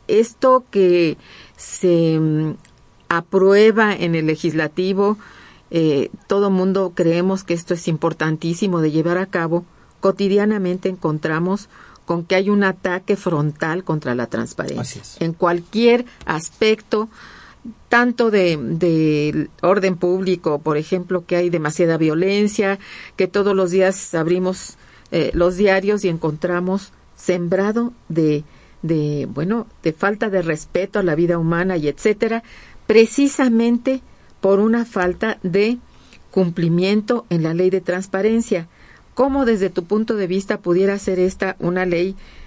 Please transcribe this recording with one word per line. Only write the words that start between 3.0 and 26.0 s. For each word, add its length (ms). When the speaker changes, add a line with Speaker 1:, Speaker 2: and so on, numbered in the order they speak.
Speaker 1:
aprueba 840
en 220
el 120
legislativo, 880
eh, 400
todo 220
mundo 460
creemos 480
que 100
esto 200
es 160
importantísimo 920
de 120
llevar 260
a 80
cabo. 400
Cotidianamente 880
encontramos 800
con 180
que 120
hay 140
un 140
ataque 540
frontal 640
contra 320
la 120
transparencia. 540
Speaker 2:
Así 180
es. 220
Speaker 1:
En 120
cualquier 720
aspecto, 840
tanto 420
de, 260
de 920
orden 340
público, 640
por 180
ejemplo, 480
que 100
hay 140
demasiada 480
violencia, 840
que 120
todos 280
los 160
días 440
abrimos, 640
eh, 220
los 240
diarios 460